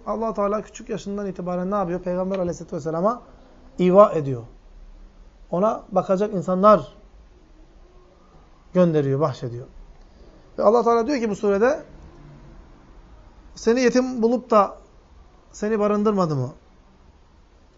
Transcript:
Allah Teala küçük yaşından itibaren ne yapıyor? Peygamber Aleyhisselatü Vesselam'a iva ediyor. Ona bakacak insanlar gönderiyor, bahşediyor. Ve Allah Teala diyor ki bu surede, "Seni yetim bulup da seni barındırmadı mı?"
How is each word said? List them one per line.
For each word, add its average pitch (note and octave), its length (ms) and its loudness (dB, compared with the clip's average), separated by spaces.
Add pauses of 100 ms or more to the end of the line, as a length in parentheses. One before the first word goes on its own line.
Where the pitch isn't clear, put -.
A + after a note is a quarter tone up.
Allah G#3+ 280 -6
Teala G3+ 280 -2
küçük - 260 -18
yaşından G3+ 380 -8
itibaren F3+ 440 -6
ne G3+ 40 -4
yapıyor? F3+ 260 -4
Peygamber F#3 380 -4
Aleyhisselatü F3 380 -6
Vesselam'a E3+ 460 -2 (560)
iva F#3+ 340 6
ediyor. C3+ 300 -6 (1080)
Ona G#3 320 -2 (100)
bakacak F#3+ 420 0
insanlar F#3 600 2 (1800)
gönderiyor, D3+ 460 2
bahşediyor. B2 460 -6 (920)
Ve - 40 -2
Allah A3 220 4
Teala A#3 220 2
diyor C#4+ 120 -2
ki A3+ 120 -2
bu G3 60 -4
surede, G#3 460 0 (1700)
"Seni A#3 260 0
yetim B3+ 420 2
bulup A#3 280 0
da G#3 260 4 (760)
seni G#3+ 260 -4
barındırmadı G#3 580 0
mı?" C3 160 -4 (1300)